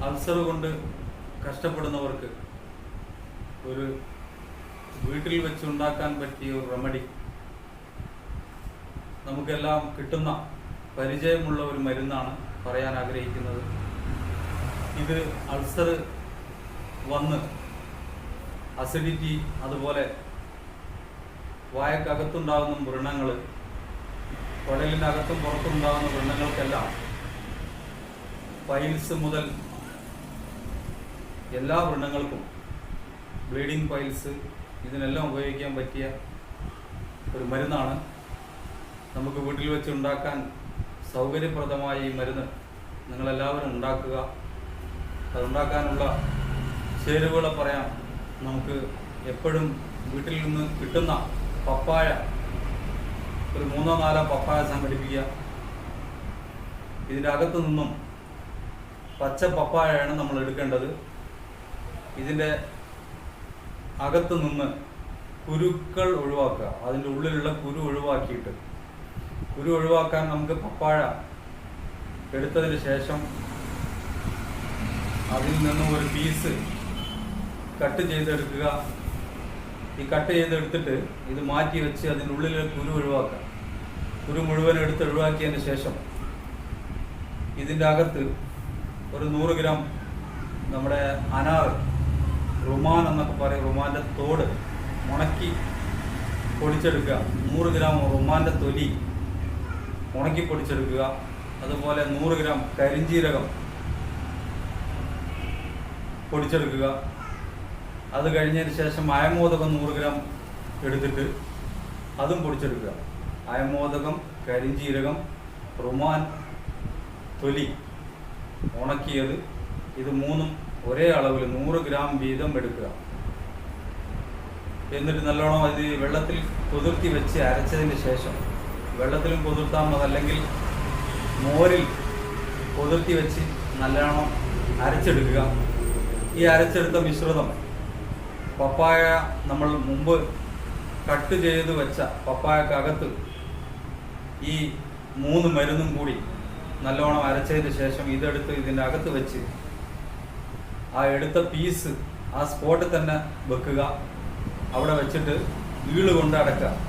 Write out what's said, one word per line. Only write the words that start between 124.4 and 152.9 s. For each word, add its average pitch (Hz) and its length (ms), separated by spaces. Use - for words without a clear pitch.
എന്നിട്ട് 156 300
നല്ലോണം 151 440
ഇത് 147 100
വെള്ളത്തിൽ 151 340
കുതിർത്തി 160 460
വെച്ച് - 200
അരച്ചതിന് 143 580
ശേഷം, 127 260
വെള്ളത്തിലും 156 480
കുതിർത്താം, 151 500
അതല്ലെങ്കിൽ 147 420
മോരിൽ 165 400
കുതിർത്തി 165 420
വെച്ച് 156 220
നല്ലോണം 147 440
അരച്ചെടുക്കുക. 127 520
ഈ 170 40
അരച്ചെടുത്ത 165 420
മിശ്രിതം, 156 420
പപ്പായ 160 420
നമ്മൾ 147 180
മുമ്പ് 147 260
കട്ട് 147 360
ചെയ്ത് 165 260
വെച്ച 135 200
പപ്പായക്കകത്ത് 151 800
ഈ - 20
മൂന്ന് 170 340
മരുന്നും 151 400
കൂടി 143 180
നല്ലോണം 147 420
അരച്ചതിന് 147 440
ശേഷം 135 240
ഇതെടുത്ത് 143 360
ഇതിൻ്റെ 135 260
അകത്ത് 156 300
വെച്ച് - 240
ആ 139 80
എടുത്ത 156 220
പീസ് 160 400
ആ - 40
സ്പോട്ടിൽ 170 440